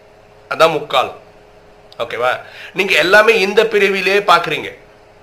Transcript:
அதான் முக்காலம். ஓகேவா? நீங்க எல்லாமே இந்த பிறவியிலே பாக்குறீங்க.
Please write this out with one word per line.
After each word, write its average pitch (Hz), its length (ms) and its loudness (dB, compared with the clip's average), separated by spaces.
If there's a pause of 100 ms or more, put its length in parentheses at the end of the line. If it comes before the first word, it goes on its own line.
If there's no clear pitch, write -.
(500)
அதான் 156 240 2
முக்காலம். 135 460 -4 (800)
ஓகேவா? 117 300 -4 (460)
நீங்க 190 140 -2 (120)
எல்லாமே 214 280 4 (120)
இந்த 208 160 0 (120)
பிறவியிலே 196 460 0 (100)
பாக்குறீங்க. 156 400 0 (540)